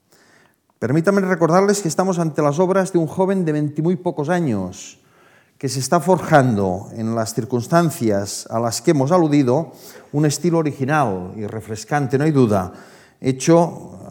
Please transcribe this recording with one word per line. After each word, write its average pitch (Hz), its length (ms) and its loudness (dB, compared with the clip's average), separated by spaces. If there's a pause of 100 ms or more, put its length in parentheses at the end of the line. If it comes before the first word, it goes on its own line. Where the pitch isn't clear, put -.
(840)
Permítanme 165 380 2
recordarles 185 600 2
que - 60 -4
estamos 185 320 -2
ante 160 240 -2
las 143 160 0
obras 185 340 0
de 175 60 0
un 160 80 2
joven 185 380 -2
de 156 80 0
veinti 151 300 -2
muy 175 120 0
pocos 165 340 -6
años, 117 720 -4 (580)
que 139 120 -6
se 120 100 -6
está 165 220 0
forjando 123 960 2
en 113 180 -4
las 113 200 -4
circunstancias 113 1160 0
a 113 80 -2
las 117 240 -2
que - 80 4
hemos 143 220 2
aludido 147 580 2 (400)
un 151 160 2
estilo 165 320 0
original 127 800 -2
y 107 100 -8
refrescante, 113 720 -4
no 143 60 0
hay 160 80 2
duda, 104 400 2 (480)
hecho 160 760 0 (140)